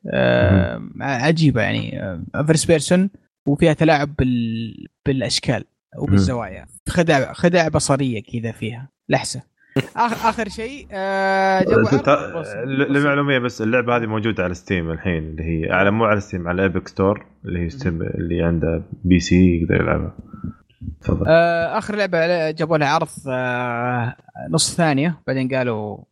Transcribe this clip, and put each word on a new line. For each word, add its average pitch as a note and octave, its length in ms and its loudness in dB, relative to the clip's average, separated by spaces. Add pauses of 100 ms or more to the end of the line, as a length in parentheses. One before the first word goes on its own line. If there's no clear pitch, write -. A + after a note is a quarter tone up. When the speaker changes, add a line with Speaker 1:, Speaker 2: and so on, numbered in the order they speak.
(120)
Speaker 1:
آه، A#1+ 640 2
Speaker 2:
مم. G#1 240 -14
Speaker 1:
عجيبة C#3 600 2
يعني. A2 400 -4
آه، F#2 440 -6
first - 220 2
person F3+ 420 2 (380)
وفيها D3+ 240 2
تلاعب D3 460 2
بال-، A#2 680 -2 (200)
بالأشكال B2 580 -2 (340)
وبالزوايا. G2 640 0
Speaker 2:
مم. - 60 -20 (220)
Speaker 1:
خدع، E3 440 2
خدع F3 360 2
بصرية C3+ 540 -2
كذا A2+ 300 -8
فيها A#2+ 360 -10 (200)
لحسة. - 340 -2 (540)
آخ-، A3+ 300 -2
آخر A3 220 0
شيء، A#3 440 -12
آه، F#3+ 720 0
جابوا - 200 4
Speaker 2:
ت-، - 100 2
ت-، C#3 140 2
Speaker 1:
عرض C#3+ 320 0
بس-، G#2 140 -10
Speaker 2:
ل-، C3 300 0
Speaker 1:
بس- B2 60 -2
Speaker 2:
للمعلومية C#3+ 480 2
بس، A#2+ 240 -2
اللعبة A#2+ 340 2
هذه A2+ 100 0
موجودة G#2+ 380 0
على F2+ 100 0
ستيم F2 360 -2
الحين، E2 320 -2
اللي D#2 200 -8
هي D#2+ 300 -2
على، G2 180 4
مو A2+ 140 2
على G#2+ 160 2
Steam، F2 280 -8
على F2+ 140 0
إيبك F#2 260 0
Store، G2 380 0 (180)
اللي F2 200 -6
هي E2+ 40 -4
Steam، F#2 260 -4
Speaker 1:
مم. E2 80 -4
Speaker 2:
اللي E2+ 400 -2
عنده E2 400 0 (220)
بي F2+ 160 6
سي F2+ 420 6
يقدر E2+ 120 2
يلعبها. D#2+ 400 0 (880)
تفضل. - 280 0
Speaker 1:
آه، E3+ 500 2
آخر G#3 180 -6
لعبة F#3+ 300 0
ل-، D#3+ 280 0
جابوا D#3+ 240 0
لها D3 100 2
عرض، D#3+ 200 0 (200)
آه، B2 880 -2 (340)
نص - 260 0
ثانية، D#3 500 2
بعدين C3 220 -2
قالوا: A2+ 500 -4 (140)